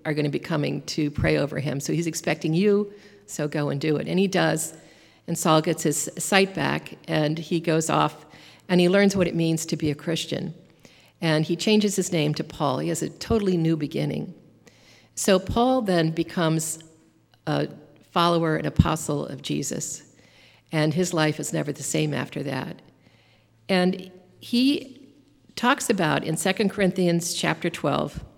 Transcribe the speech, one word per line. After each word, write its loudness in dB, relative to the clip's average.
are -2
gonna 0
be -4
coming -4
to -4
pray 0
over -2
him. -4
So -4
he's -2
expecting -2
you, 2
so -6
go -2
and -4
do 0
it." -4
And 0
he 2
does. 0
And -4
Saul 6
gets -2
his -2
sight 2
back, -4
and 0
he -4
goes 0
off, 0
and 6
he 6
learns 4
what 4
it -4
means 0
to -2
be -2
a -2
Christian. -4
And 2
he 0
changes 2
his -2
name 2
to -4
Paul. -2
He -4
has -2
a -4
totally 0
new 2
beginning. -4
So 4
Paul 2
then 2
becomes 0
a 0
follower, 2
an -4
apostle 0
of -12
Jesus, -6
and 2
his 0
life 2
is -6
never -2
the -8
same 0
after -6
that. -8
And 0
he 0
talks 2
about 2
in -2
Second 0
Corinthians 0
chapter -2
twelve -2